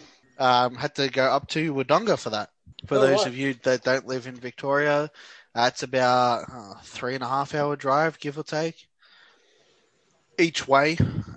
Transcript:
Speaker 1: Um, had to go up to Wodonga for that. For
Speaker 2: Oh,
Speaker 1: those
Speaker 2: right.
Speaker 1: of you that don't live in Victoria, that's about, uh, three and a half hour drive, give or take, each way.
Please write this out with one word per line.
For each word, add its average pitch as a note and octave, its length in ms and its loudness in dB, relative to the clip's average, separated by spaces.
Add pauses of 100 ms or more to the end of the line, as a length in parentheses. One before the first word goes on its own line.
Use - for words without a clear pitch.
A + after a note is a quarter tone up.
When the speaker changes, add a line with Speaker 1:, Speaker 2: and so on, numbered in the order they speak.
(400)
Speaker 1:
Um, B2 360 4
had C#3+ 180 -6
to C3+ 140 -2
go C3 160 0
up C3+ 240 0
to D#3 260 -4
Wodonga D3+ 420 2
for - 140 -8
that. G#2+ 200 -6 (360)
For C#3+ 100 -2
Speaker 2:
Oh, C3+ 40 4
Speaker 1:
those C3+ 180 6
Speaker 2:
right. G#3 80 2
Speaker 1:
of B2 100 -6
you C3+ 180 -2 (100)
that B2+ 180 2
don't B2+ 240 0
live B2+ 220 -6
in B2+ 80 -14
Victoria, C#3+ 760 -2 (420)
that's A#2+ 300 0
about, B2 680 2
uh, G#2 260 -16 (100)
three B2+ 320 -8
and C3 80 -8
a A#2+ 40 -8
half C#3 280 -4
hour D3 180 0
drive, C#3+ 460 0
give D3 180 -10
or D#3 60 -10
take, D#3+ 420 -6 (1500)
each E3+ 300 0
way. C#3+ 280 4 (400)